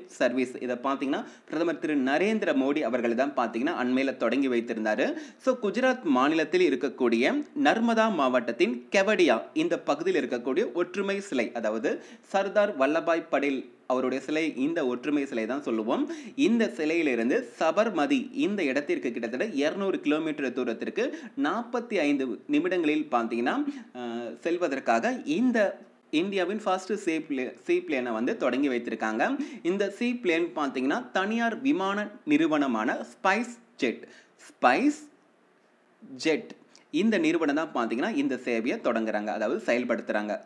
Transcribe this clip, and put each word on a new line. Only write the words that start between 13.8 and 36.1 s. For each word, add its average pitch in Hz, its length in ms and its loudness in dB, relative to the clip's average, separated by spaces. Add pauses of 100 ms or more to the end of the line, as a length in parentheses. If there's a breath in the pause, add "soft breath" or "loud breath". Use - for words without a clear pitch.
அவருடைய 127 360 0
சிலை, 151 340 -2
இந்த 147 300 0
ஒற்றுமை 139 400 0
சிலை 113 200 -2
தான் 139 160 -4
சொல்லுவோம். 127 420 0 (320 loud breath)
இந்த 214 300 4
சிலையிலிருந்து 151 720 0 (160)
சபர்மதி 160 680 2 (120)
இந்த 190 320 0
இடத்திற்கு 139 460 0
கிட்டத்தட்ட 120 440 -4
இருநூறு 170 460 -2
கிலோமீட்டர் 151 520 -2
தூரத்திற்கு - 520 -4 (380 loud breath)
நாற்பத்தி 226 560 -4
ஐந்து 143 260 2 (220)
நிமிடங்களில் 160 480 2 (160)
பார்த்தீங்கன்னா, 120 440 0 (400 loud breath)
அஹ், 120 360 -8 (100)
செல்வதற்காக 143 640 0 (260)
இந்த 233 280 2 (520)
இந்தியாவின் 190 520 0
ஃபர்ஸ்ட் 190 320 -2
சீ 160 240 -2
பிளே-, 131 440 -4
சீ 175 160 2
பிளேனை 131 340 -2
வந்து 127 240 0
தொடங்கி 139 320 2
வைத்திருக்காங்க. 113 540 0 (400 loud breath)
இந்த 196 280 0
சீ 240 220 -2
பிளேன் 175 420 0
பார்த்தீங்கன்னா 147 580 -2
தனியார் 220 480 0
விமான 185 380 0 (260)
நிறுவனமான 147 640 2 (160)
ஸ்பைஸ் 208 500 0 (220)
ஜெட், - 280 -2 (380 loud breath)
ஸ்பைஸ் 185 580 2 (1160)